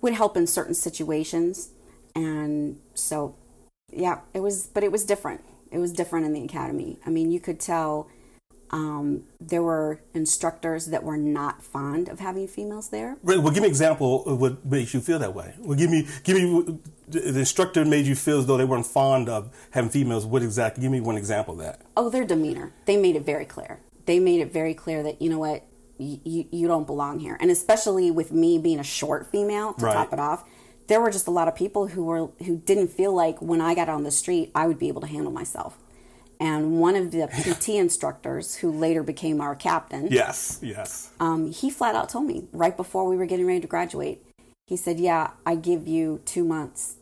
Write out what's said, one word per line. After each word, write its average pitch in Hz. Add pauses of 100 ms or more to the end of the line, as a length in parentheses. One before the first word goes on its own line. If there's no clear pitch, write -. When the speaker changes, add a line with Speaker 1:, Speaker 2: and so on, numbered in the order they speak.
Speaker 1:
would 240
help 208
in 170
certain 170
situations. 165 (460)
And 151 (140)
so, 147 (560)
yeah, 180 (160)
it 190
was, 196
but 202
it 196
was 208
different. - (300)
It 151
was 175
different 170
in 151
the 147
academy. 139
I -
mean, 160
you 175
could 170
tell, 156 (640)
um, 147 (160)
there 170
were 156 (160)
instructors 165
that 160
were 151
not 147
fond 143
of -
having 190
females 208
there. 226
Speaker 2:
Right. 185
Well, 151
give 202
me 214
an 175
example 143
of 135
what 139
makes 131
you 127
feel 165
that 101
way. 90
Well, 156
give 165
me, 156 (160)
give 190
me, 175 (280)
the 147
instructor 160
made 147
you 139
feel 147
as 127
though 131
they 131
weren't 123
fond 135
of 110 (220)
having 117
females. 117
What 120
exactly? 113
Give 131
me 127
one 113
example 101
of 85
that. 78 (140)
Speaker 1:
Oh, 240
their 247
demeanor. 170 (140)
They 202
made 185
it 147
very 147
clear. - (260)
They 175
made 175
it 147
very 160
clear 156
that, 151
you 165
know 160
what, 156 (360)
y-, 139
y-, 165
you 170
don't 156
belong 143
here. -
And 180
especially 190
with 160
me 165
being 160
a 143
short 147
female, 208
to 117
Speaker 2:
Right. 156
Speaker 1:
top 156
it -
off, 147 (440)
there 214
were 233
just 196
a 180
lot 170
of 165
people 202
who 175
were, 165 (180)
who 170
didn't 196
feel 190
like 165
when 165
I 170
got 170
on 151
the 143
street, 165
I 156
would 165
be -
able 143
to 151
handle 151
myself. - (640)
And 160
one 175
of 180
the 160
Speaker 2:
<laughs> 135
Speaker 1:
P 175
T 208
instructors, -
who 170
later 160
became 156
our 143
captain, 160
Speaker 2:
Yes, -
yes. 104
Speaker 1:
um, 160
he 262
flat 240
out -
told 269
me -
right 170
before 190
we 185
were 185
getting 180
ready 180
to 165
graduate, 156 (400)
he 180
said, 170
"Yeah, 165 (140)
I 170
give 165
you 160
two 175
months. 156